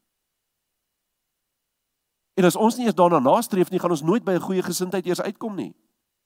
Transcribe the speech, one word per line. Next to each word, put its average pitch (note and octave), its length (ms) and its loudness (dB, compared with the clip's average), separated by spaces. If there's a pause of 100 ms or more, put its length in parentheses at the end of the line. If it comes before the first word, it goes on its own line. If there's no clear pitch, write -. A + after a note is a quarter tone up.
(2250)
En F#3+ 80 4
as F3 120 4
ons A3+ 200 2
nie B3 80 -4
eens G3 120 -2
daarna F3 220 6
nastreef F3+ 520 2
nie, F#3 100 -2
gaan F3 100 -2
ons D3+ 140 -4
nooit G3 200 0
by F#3+ 80 -2
'n F3 120 -2
goeie F#3 180 -2
gesindheid F3+ 440 -6
eers F3 140 -2
uitkom G#3+ 340 -8
nie. A2+ 200 -10 (520)